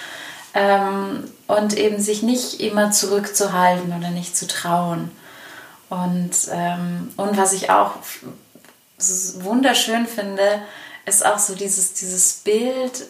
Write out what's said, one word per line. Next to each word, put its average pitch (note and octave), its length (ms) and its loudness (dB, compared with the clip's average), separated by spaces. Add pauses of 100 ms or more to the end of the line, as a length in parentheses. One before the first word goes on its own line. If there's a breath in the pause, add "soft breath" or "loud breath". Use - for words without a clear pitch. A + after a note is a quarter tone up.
(540 loud breath)
Ähm, G3 680 2 (240)
und G#3 300 2
eben G#3 240 2
sich G#3 220 0
nicht B3 360 0
immer G#3 320 2
zurückzuhalten F3+ 1040 2
oder E3+ 120 -4
nicht F3 280 -4
zu E3+ 100 -4
trauen. E3+ 600 -2 (800 loud breath)
Und, F3+ 420 -2 (200)
ähm, F3 680 -4
und G3+ 200 0
was G3 160 4
ich - 160 -2
auch - 320 4
f-, - 240 -14 (720)
s-, - 440 0
wunderschön A#3 640 2
finde, G3+ 540 0 (440 loud breath)
ist - 200 2
auch G#3 140 4
so G3 160 0
dieses, G3 380 -2
dieses F#3 400 0 (100)
Bild B3+ 680 0